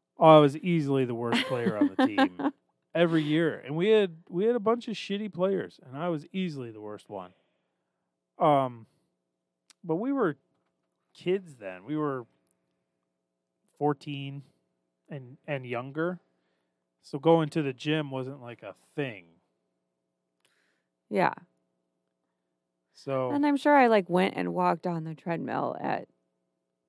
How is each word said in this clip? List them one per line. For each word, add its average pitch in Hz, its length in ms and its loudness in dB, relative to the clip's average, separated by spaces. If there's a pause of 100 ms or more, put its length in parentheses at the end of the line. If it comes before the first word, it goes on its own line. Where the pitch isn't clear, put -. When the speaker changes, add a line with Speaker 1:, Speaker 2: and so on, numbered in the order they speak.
(180)
Speaker 1:
Oh, 160 180 10
I - 20 10
was 147 180 6
easily 143 480 0
the 120 100 -2
worst 117 300 -2
player - 320 -2
on 294 180 0
the 262 120 2
team 269 340 0 (320)
Speaker 2:
<laughs> - 220 -16
Speaker 1:
every 165 280 2
year. 151 440 0
And 139 100 -6
we 175 140 0
had, 196 260 4 (140)
we 180 160 -2
had 240 100 2
a 233 40 -4
bunch 226 280 -2
of 220 60 -6
shitty 202 380 -6
players, 175 520 -2
and 127 120 -18
I 165 120 -4
was 151 240 -4
easily 151 380 -6
the 107 100 -18
worst 104 300 -14
one. 92 220 -12 (1080)
Um, 135 480 2 (960)
but 165 120 -2
we 233 140 -4
were 220 280 0 (760)
kids 180 440 -4
then. 92 280 -14
We 147 140 -4
were 139 260 -4 (1500)
fourteen 143 640 -6 (680)
and, 131 260 -16 (100)
and 135 200 -8
younger. 139 520 -6 (840)
So - 160 -10
going 156 320 4
to 165 120 -2
the 139 120 -4
gym 151 360 -4
wasn't, 131 300 -8
like, 120 220 -18
a 98 120 -14 (220)
thing. 113 300 -8 (1800)
Speaker 2:
Yeah. 190 240 0 (1600)
Speaker 1:
So 131 380 -4
Speaker 2:
And 285 120 0
I'm 285 140 2
sure 294 180 6
I, 254 120 8
like, 208 200 4
went 180 260 2
and 175 200 -4
walked 180 320 0
on 165 180 -4
the 160 100 -10
treadmill 143 640 -6
at - 300 -6 (800)